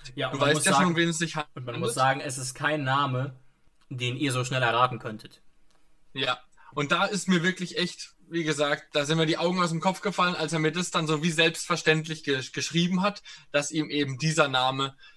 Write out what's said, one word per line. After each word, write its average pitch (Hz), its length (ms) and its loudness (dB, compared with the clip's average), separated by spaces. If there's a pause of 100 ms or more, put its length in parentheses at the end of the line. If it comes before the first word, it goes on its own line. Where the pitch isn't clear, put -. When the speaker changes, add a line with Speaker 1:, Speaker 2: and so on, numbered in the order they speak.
(140)
Speaker 1:
Ja, 135 140 -4
Speaker 2:
Du 131 60 -4
Speaker 1:
und 139 80 -6
man 143 80 4
Speaker 2:
weißt 151 80 4
Speaker 1:
muss 147 80 -2
Speaker 2:
ja 196 80 4
Speaker 1:
sagen, 160 120 6
Speaker 2:
schon, 170 100 2
wen 170 140 2
es 165 80 -2
sich 156 180 -4
handelt. 151 200 -8
Speaker 1:
und 131 100 -12
man 120 140 -8
muss - 160 -2
sagen, 135 260 2
es 139 160 -6
ist 131 160 -8
kein 151 300 -2
Name, 131 560 0 (500)
den 123 260 -4
ihr 143 160 0
so 123 120 -2
schnell 127 180 -2
erraten 120 380 2
könntet. - 420 -12 (720)
Speaker 2:
Ja, 131 260 -2 (360)
und 143 160 0
da 175 140 4
ist 202 220 -4
mir 180 140 4
wirklich 180 380 -2
echt, - 340 -6 (160)
wie 170 140 -4
gesagt, 147 520 0
da 147 100 2
sind 156 120 2
mir 160 80 4
die 160 140 0
Augen 180 200 0
aus 170 120 2
dem 165 80 -2
Kopf 185 220 0
gefallen, 180 340 0
als 156 180 -2
er 165 60 0
mir 156 120 2
das 175 200 -4
dann 165 160 0
so 151 160 0
wie 175 80 2
selbstverständlich 156 920 0
ge-, 135 200 0 (100)
geschrieben 175 480 0
hat, 202 220 -2 (280)
dass 147 200 0
ihm 151 180 -2
eben 139 300 -2
dieser 156 280 2
Name, 135 480 0 (220)